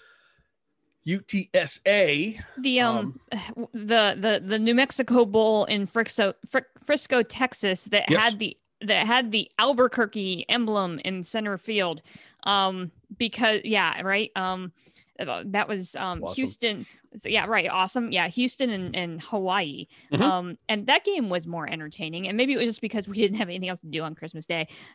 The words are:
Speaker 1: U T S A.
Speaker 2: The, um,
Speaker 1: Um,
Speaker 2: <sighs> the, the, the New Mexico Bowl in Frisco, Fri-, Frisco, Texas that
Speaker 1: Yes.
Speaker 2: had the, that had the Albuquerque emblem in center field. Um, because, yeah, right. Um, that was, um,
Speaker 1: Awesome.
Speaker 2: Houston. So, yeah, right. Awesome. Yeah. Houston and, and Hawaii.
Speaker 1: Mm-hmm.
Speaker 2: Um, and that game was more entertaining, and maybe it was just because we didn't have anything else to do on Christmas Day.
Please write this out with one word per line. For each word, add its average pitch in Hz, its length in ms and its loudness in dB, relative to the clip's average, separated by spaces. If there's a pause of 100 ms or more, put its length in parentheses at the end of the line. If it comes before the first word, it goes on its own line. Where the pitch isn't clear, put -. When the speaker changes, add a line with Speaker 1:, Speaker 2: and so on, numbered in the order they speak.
(1040)
Speaker 1:
U 185 180 -2
T - 320 -4
S 170 340 0
A. 196 520 4 (180)
Speaker 2:
The, 254 240 2
um, 226 380 0 (360)
Speaker 1:
Um, 233 140 -8
Speaker 2:
<sighs> - 40 -20
the, 214 460 4
the, 208 260 2
the 214 140 0
New 226 160 4
Mexico 247 500 4
Bowl 214 400 4
in 202 200 0
Frisco, 214 480 0 (120)
Fri-, 262 160 0 (220)
Frisco, 269 400 2
Texas 208 600 -2
that - 240 2
Speaker 1:
Yes. 180 120 6
Speaker 2:
had 220 180 2
the, 214 180 -6 (240)
that 208 260 2
had 240 240 2
the 214 260 0
Albuquerque 220 920 2
emblem 208 560 0
in 185 180 -4
center 208 340 -4
field. 185 440 -2 (420)
Um, 190 480 2 (260)
because, 220 460 2
yeah, 196 380 0
right. 196 340 0
Um, 185 360 -4 (460)
that 190 500 -4
was, 190 280 -6
um, 180 280 -6
Speaker 1:
Awesome. - 120 -8
Speaker 2:
Houston. 233 500 -4 (320)
So, - 100 -14
yeah, - 200 0
right. 196 220 2
Awesome. 202 420 -2
Yeah. 175 160 2
Houston 247 420 0
and, 190 260 -4
and 170 280 -4
Hawaii. 185 640 -2 (260)
Speaker 1:
Mm-hmm. 160 80 4
Speaker 2:
Um, 180 360 0 (120)
and 208 180 -2
that 302 160 4
game 339 240 0
was 175 200 -2
more 170 200 -6
entertaining, 160 600 -8
and 208 100 -4
maybe 262 160 2
it 247 40 0
was 240 100 2
just 220 140 -4
because 208 280 -4
we 196 80 -8
didn't 214 200 2
have 202 120 -2
anything 185 180 -6
else 180 140 -6
to 160 60 -18
do 156 160 -6
on 160 100 -6
Christmas 160 320 -12
Day. 160 220 -4 (280)